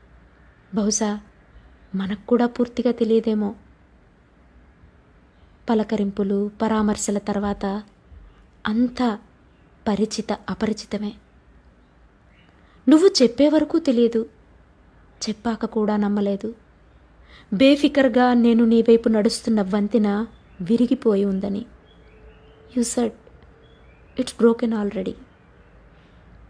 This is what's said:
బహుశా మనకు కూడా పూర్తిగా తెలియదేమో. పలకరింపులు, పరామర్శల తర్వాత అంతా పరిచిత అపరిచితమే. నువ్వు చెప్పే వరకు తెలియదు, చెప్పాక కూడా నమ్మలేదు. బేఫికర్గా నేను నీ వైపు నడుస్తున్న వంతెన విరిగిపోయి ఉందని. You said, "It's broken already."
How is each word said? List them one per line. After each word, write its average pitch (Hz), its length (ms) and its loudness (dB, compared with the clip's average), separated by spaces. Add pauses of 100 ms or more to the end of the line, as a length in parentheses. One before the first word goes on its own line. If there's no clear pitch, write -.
(760)
బహుశా 208 460 -2 (720)
మనకు 196 320 -6
కూడా 240 200 2
పూర్తిగా 240 460 -2
తెలియదేమో. 220 600 0 (2250)
పలకరింపులు, 208 800 -2 (120)
పరామర్శల 214 560 -2
తర్వాత 202 480 -6 (1000)
అంతా 240 520 -2 (720)
పరిచిత 214 440 -4
అపరిచితమే. 208 840 -6 (1700)
నువ్వు 311 220 6 (120)
చెప్పే 247 260 4
వరకు 302 300 0
తెలియదు, 233 480 0 (1040)
చెప్పాక 220 380 -6
కూడా 214 300 -2
నమ్మలేదు. 202 580 -2 (960)
బేఫికర్గా 269 840 4
నేను 233 300 4
నీ 226 180 4
వైపు 233 260 4
నడుస్తున్న 220 540 0
వంతెన 208 640 0 (340)
విరిగిపోయి 233 640 0
ఉందని. 196 420 -4 (1120)
You 233 160 -2
said, 240 160 -2 (1120)
"It's - 200 -10
broken 226 420 0
already." 202 300 -6 (1400)